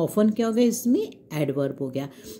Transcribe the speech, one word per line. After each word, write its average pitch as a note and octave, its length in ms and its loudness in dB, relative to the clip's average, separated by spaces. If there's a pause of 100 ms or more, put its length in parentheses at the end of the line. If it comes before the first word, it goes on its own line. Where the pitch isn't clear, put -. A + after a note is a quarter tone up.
often G#3+ 300 2
क्या A3+ 120 0
हो A3+ 60 -2
गया, A#3+ 120 4
इसमें A#3+ 460 0 (220)
एडवर्ब C#3 460 -2
हो C3+ 100 -4
गया। C3+ 200 -6 (300)